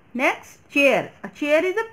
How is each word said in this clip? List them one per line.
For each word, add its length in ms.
नेक्स्ट, 580
चेयर। 400
A 40
chair 320
is 180
a 140